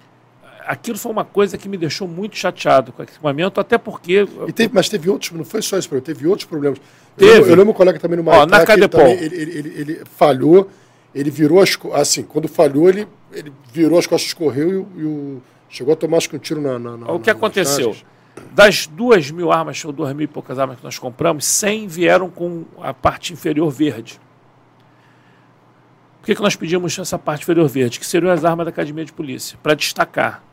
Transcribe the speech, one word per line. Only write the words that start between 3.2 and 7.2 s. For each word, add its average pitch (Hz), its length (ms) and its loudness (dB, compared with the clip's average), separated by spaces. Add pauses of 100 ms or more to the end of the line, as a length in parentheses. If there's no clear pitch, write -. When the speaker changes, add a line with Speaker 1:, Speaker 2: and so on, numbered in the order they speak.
Speaker 1:
até 226 180 0
porque 190 480 -2 (220)
Speaker 2:
E 165 40 -6
teve, 226 220 -2
mas 185 140 2
teve 170 200 -6
outros, - 220 -2
não 165 140 -10
foi 214 180 -8
só - 160 -4
esse 170 80 -6
problema, 131 200 -6
teve 143 200 -8
outros 202 220 -2
problemas. 143 320 -4 (360)
Speaker 1:
Teve. 196 140 8